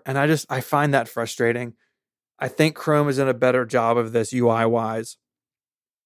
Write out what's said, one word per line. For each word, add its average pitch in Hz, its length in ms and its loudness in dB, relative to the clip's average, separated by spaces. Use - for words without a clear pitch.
And 135 120 -4
I 143 100 2
just, 156 220 0
I 131 120 -4
find 147 320 0
that 123 140 2
frustrating. 117 640 -2
I 131 100 -6
think 156 260 0
Chrome 147 320 0
has 135 100 -2
done 135 120 0
a 127 40 2
better 127 320 2
job 117 320 2
of 113 140 -2
this 117 220 -2
U 120 160 2
I 113 160 2
wise, 113 520 -2